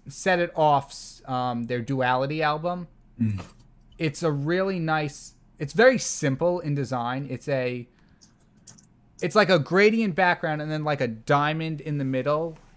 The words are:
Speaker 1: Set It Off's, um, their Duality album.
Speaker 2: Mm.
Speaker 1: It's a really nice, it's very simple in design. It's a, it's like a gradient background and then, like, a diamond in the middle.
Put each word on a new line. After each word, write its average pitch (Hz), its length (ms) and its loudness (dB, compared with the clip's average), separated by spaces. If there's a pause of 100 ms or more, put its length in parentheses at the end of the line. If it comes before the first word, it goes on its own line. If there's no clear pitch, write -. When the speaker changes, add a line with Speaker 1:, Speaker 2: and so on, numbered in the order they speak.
Speaker 1:
Set 180 320 0
It 175 160 0
Off's, - 720 0
um, 123 400 -2
their 120 160 -2
Duality 131 640 0
album. 165 440 -2 (340)
Speaker 2:
Mm. 101 200 -2 (560)
Speaker 1:
It's 156 260 -4
a 160 80 2
really 175 480 -2
nice, 156 540 -4 (260)
it's 143 140 -8
very 233 240 6
simple 165 640 0
in 147 160 -2
design. 131 540 -4
It's 127 180 -8
a, 123 400 -2 (1300)
it's 180 140 -2
like 208 140 4
a 180 100 6
gradient 208 560 2
background 170 460 0
and 151 100 -6
then, 156 120 -2
like, 147 180 0
a 123 60 0
diamond 147 720 0
in 147 160 -4
the 139 80 -2
middle. 147 520 -2 (200)